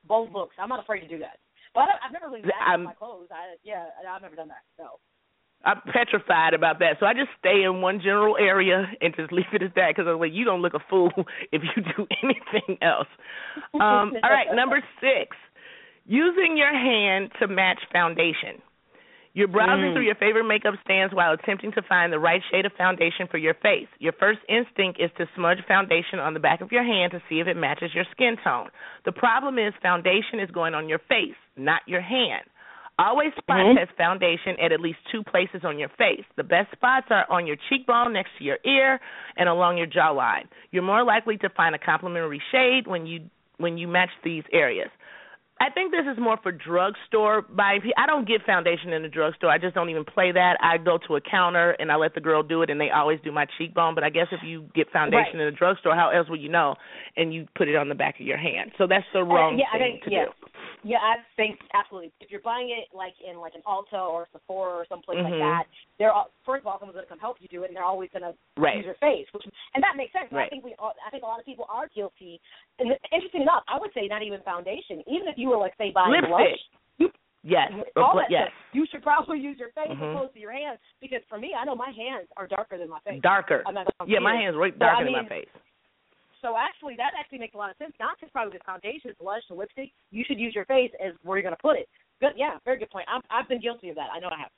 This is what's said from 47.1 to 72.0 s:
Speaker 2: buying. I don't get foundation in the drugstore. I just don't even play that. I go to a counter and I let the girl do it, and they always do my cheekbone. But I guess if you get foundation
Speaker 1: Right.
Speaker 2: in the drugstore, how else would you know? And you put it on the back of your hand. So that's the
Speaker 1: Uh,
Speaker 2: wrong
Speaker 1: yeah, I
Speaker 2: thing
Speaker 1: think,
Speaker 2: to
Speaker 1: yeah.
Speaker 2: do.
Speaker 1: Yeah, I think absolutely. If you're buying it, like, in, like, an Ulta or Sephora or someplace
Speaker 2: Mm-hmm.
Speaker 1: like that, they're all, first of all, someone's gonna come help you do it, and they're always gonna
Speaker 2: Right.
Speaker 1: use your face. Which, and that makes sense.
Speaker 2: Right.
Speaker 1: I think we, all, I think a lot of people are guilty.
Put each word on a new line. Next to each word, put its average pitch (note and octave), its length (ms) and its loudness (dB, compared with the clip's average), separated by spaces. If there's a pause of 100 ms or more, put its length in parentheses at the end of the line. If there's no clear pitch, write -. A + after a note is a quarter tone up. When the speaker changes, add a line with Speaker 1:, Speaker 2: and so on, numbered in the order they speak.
Speaker 2:
buying. G3+ 400 2 (160)
I B3 80 4
don't D4 200 2
get A#3 200 0
foundation E3+ 480 0
in D#3+ 80 -2
the D#3+ 80 -8
drugstore. E3 400 0
I D3+ 80 6
just F3 180 -2
don't E3+ 140 0
even D#3 160 -4
play F#3 260 2
that. F3+ 300 4
I E3+ 160 4
go E3 280 2
to D3+ 120 0
a - 40 -2
counter F3 580 4
and D#3 120 -2
I D3+ 60 4
let D#3+ 180 2
the D#3+ 60 -6
girl D#3 220 2
do D#3+ 180 0
it, D#3+ 80 2
and D3 100 -2
they D3 120 0
always D3+ 340 2
do D3+ 80 -6
my D3 120 0 (120)
cheekbone. E3 360 0
But D3+ 120 0
I D#3 40 2
guess E3 220 0
if F3 100 -8
you D#3+ 320 -14
get D#3+ 180 2
foundation D#3 460 2
Speaker 1:
Right. D3+ 100 0
Speaker 2:
in D3+ 40 -2
the D3 60 -14
drugstore, F3 380 2
how E3+ 160 4
else E3 180 2
would D#3+ 100 -6
you D3 80 -10
know? D#3 280 2 (420)
And E3 160 0
you D#3+ 120 -10 (120)
put E3+ 100 4
it D3 80 2
on D3 140 0
the C#3 60 -4
back C#3 260 -4
of - 40 -12
your C3 120 -2
hand. D3+ 400 -4
So F#3 100 4
that's F#3 240 2
the F#3+ 80 0
Speaker 1:
Uh, F#3 40 2
Speaker 2:
wrong F3 360 4
Speaker 1:
yeah, C4+ 140 4
I A3+ 60 -2
Speaker 2:
thing B3 200 0
Speaker 1:
think, - 60 -20
Speaker 2:
to G#3+ 60 -4
Speaker 1:
yeah. G3 140 0
Speaker 2:
do. - 60 -12 (500)
Speaker 1:
Yeah, A3 220 0
I A3+ 140 2 (180)
think G#3+ 240 -2 (140)
absolutely. F#3+ 480 -2
If G3+ 100 -20
you're G3+ 80 -12
buying A#3+ 320 -6
it, A#3 240 -10
like, F#3 240 -12
in, F3 220 -18
like, E3 120 -14
an E3 140 -20
Ulta G3 320 -6
or E3+ 320 -6
Sephora F#3 480 -8
or E3+ 80 -8
someplace F3 320 -8
Speaker 2:
Mm-hmm. F3 140 -2 (100)
Speaker 1:
like - 0 -
that, E3 200 0 (360)
they're G#3+ 140 4
all, G3+ 180 -2 (140)
first C4+ 180 -4
of G#3+ 40 -8
all, G3 120 -8
someone's F#3+ 160 -18
gonna F#3 160 -16
come D#3+ 80 -20
help A#3 220 -8
you F#3 80 -20
do F3+ 140 -12
it, F#3 40 -10
and F3+ 80 -14
they're F#3 80 -8
always F#3 300 -4
gonna F3 180 -10 (240)
Speaker 2:
Right. C#3 220 2
Speaker 1:
use G2+ 80 -10
your F#3 100 -10
face. - 380 0
Which, G#3 100 -12 (320)
and C4+ 80 2
that F4 140 0
makes - 160 -10
sense. E4+ 180 -6
Speaker 2:
Right. C4+ 140 -2
Speaker 1:
I - 20 -12
think C4 160 -14
we, B3 160 -16
all, A3 140 -8 (120)
I A3 40 -12
think C4+ 140 -14
a - 20 -14
lot A3+ 120 -8
of A#3 80 -16
people B3 220 -14
are B3+ 220 -8
guilty. F#3 500 -12 (400)